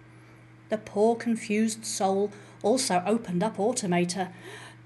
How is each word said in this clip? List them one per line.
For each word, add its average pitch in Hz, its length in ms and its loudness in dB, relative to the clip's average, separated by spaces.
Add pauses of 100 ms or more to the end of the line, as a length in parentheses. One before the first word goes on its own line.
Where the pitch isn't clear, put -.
(680)
The 220 100 -2
poor 220 380 2
confused 220 680 0
soul 196 460 0 (320)
also 202 440 2
opened 202 360 0
up 220 140 -2
Automator, 180 760 0 (560)